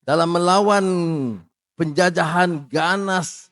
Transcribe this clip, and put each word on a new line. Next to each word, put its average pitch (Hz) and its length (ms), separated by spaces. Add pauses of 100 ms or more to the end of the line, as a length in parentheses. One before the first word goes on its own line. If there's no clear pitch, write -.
dalam 165 320
melawan 196 520 (920)
penjajahan 170 880
ganas 180 840